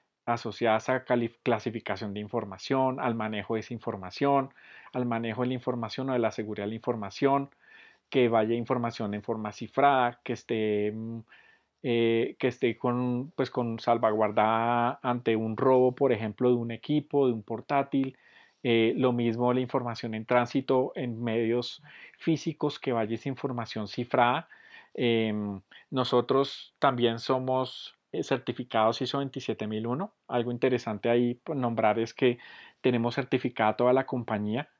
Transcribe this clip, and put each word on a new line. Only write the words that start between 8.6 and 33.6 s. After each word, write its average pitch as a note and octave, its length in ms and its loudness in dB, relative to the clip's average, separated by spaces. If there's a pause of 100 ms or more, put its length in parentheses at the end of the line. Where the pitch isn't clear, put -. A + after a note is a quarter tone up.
en G#2 80 -6
forma A2 300 -6
cifrada, B2+ 720 2
que - 80 -4
esté, G#2+ 600 0
mm, A2+ 260 -8 (640)
eh, A#2 560 2
que C3 80 2
esté A#2+ 300 0
con, B2 580 -2
pues, C3 160 -2
con A#2 280 -4
salvaguardada A2+ 1200 2
ante B2 320 0
un A2 220 -2
robo, B2+ 360 4
por B2+ 200 2
ejemplo, A2 340 -2
de B2 80 4
un A#2 160 -4
equipo, C#3+ 560 0
de B2 60 2
un G#2+ 100 -8
portátil. C3+ 760 -2 (460)
Eh, A2+ 320 4
lo B2+ 160 4
mismo A#2+ 400 2
la B2+ 80 2
información B2 540 -4
en A2 120 -6
tránsito B2+ 680 2
en A#2+ 260 -6
medios A#2 640 0 (340)
físicos, D#3 600 -2
que C3 140 -2
vaya A2+ 220 -2
esa A#2 120 -6
información A#2+ 640 -6
cifrada. B2 580 2 (460)
Em, G#2+ 680 0 (300)
nosotros C3 880 0
también A#2+ 400 2
somos, C3 720 -2 (200)
eh, D#3+ 100 -2
certificados A#2+ 800 0
iso C3+ 160 -2
veintisiete B2+ 500 -6
mil A2 180 -4
uno. C#3+ 280 -4 (160)
Algo B2 240 -2
interesante A#2 560 0
ahí, A#2+ 340 2
pues, D3+ 160 -6
nombrar A2+ 400 0
es A2+ 140 -4
que A#2+ 240 2 (420)
tenemos A#2+ 360 2
certificada B2 600 0